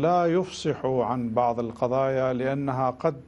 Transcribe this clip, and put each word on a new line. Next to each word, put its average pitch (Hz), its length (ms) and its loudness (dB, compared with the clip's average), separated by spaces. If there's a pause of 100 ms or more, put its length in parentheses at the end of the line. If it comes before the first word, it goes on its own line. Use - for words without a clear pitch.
لا 175 240 4
يفصحوا 147 800 0
عن 120 260 -2
بعض 120 300 2
القضايا، 131 720 0
لأنها 131 580 -2
قد 151 380 -2